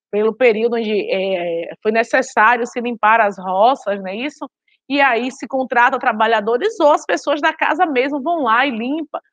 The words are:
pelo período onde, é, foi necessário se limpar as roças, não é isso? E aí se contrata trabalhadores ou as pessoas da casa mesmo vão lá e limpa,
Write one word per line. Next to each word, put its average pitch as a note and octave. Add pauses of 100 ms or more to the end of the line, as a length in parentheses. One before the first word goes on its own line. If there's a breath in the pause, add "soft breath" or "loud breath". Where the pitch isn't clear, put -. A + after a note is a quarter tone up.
pelo G#3+
período A3+
onde, G#3+
é, F3 (100)
foi G#3+
necessário A#3
se A#3+
limpar A3+
as G3+
roças, G3
não F#3+
é F#3
isso? C4+ (380)
E C#4
aí B3
se -
contrata B3+
trabalhadores A3+
ou D4
as -
pessoas -
da D#4
casa D#4
mesmo C#4
vão E4
lá A#3+
e C#4+
limpa, B3+ (120)